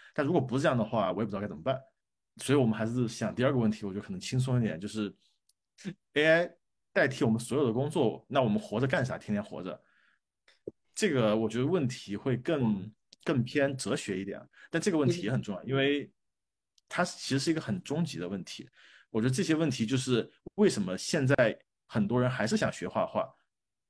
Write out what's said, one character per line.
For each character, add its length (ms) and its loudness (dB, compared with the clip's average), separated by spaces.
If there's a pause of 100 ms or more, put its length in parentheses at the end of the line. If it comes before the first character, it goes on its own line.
(140)
但 120 -2
如 60 0
果 80 4
不 180 0
是 40 0
这 80 4
样 80 2
的 60 2
话， 280 0
我 100 -2
也 40 0
不 40 -6
知 60 -6
道 60 -4
该 60 -4
怎 100 -10
么 60 -16
办。 160 -2 (580)
所 180 0
以 20 6
我 80 4
们 120 2
还 80 -2
是 220 -2
想 260 -6
第 100 -2
二 80 4
个 60 0
问 120 4
题， 160 -4
我 60 -6
觉 80 -6
得 60 -10
可 60 -12
能 80 -8
轻 200 -4
松 180 0
一 40 2
点， 180 -2
就 80 -6
是 260 -6 (1000)
A 120 4
I 300 4 (380)
代 140 4
替 180 0
我 40 4
们 100 2
所 180 -4
有 80 4
的 80 2
工 160 0
作， 400 0
那 120 2
我 60 4
们 120 2
活 200 -2
着 80 2
干 180 2
啥？ 120 -6
天 160 -6
天 100 -2
活 180 -10
着。 220 -10 (1120)
这 160 0
个 240 4
我 140 2
觉 100 -2
得 60 2
问 200 2
题 300 -6
会 220 -2
更， 520 0 (360)
更 180 2
偏 320 0
哲 200 -2
学 260 -4
一 20 -8
点， 180 -10 (280)
但 120 -2
这 80 0
个 80 2
问 120 4
题 140 -2
也 80 -2
很 100 0
重 140 -8
要， 80 -12
因 120 -2
为 340 0 (760)
它 160 -2
其 260 -6
实 100 0
是 120 0
一 20 0
个 60 -2
很 240 -4
终 220 -2
极 140 -8
的 100 -6
问 140 -6
题。 260 -14 (400)
我 100 -2
觉 80 2
得 60 2
这 100 0
些 120 2
问 140 2
题 160 -2
就 120 0
是 340 0 (240)
为 140 6
什 120 0
么 160 -4
现 280 0
在 340 4 (280)
很 200 0
多 140 2
人 80 2
还 180 0
是 80 0
想 160 0
学 160 -8
画 180 -2
画， 220 -2 (640)